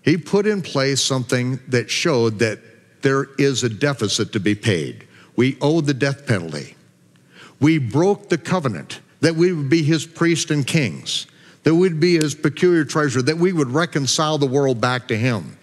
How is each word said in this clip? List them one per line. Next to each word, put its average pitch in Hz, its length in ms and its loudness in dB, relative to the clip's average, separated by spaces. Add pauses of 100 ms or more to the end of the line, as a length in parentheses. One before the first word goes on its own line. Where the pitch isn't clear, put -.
He 170 160 2
put 196 280 -2
in 208 160 0
place 135 400 -2
something 127 580 -2 (100)
that 123 200 0
showed 117 500 0
that 110 200 0 (440)
there 135 240 0 (100)
is 135 260 2
a 120 60 0
deficit 113 640 -2
to 104 80 -2
be 104 140 0
paid. 82 520 -4 (300)
We 131 240 2
owe 151 180 2
the 143 140 0
death 139 320 -4
penalty. 80 500 -4 (840)
We 160 160 6
broke 151 500 0
the 175 100 0
covenant 135 600 -4 (220)
that 160 160 2
we 180 160 4
would 143 160 -2
be 160 140 4
his 160 220 2
priests 170 460 -2
and 147 160 0
kings, 98 600 -2 (360)
that 160 120 4
we'd 175 240 2
be 175 160 4
his 156 200 0
peculiar 165 480 2
treasure, 135 380 0
that 156 160 0
we 180 160 2
would 139 180 -2
reconcile 156 680 0
the 147 100 0
world 131 340 0
back 123 280 -2
to 113 80 -2
him. 110 460 -2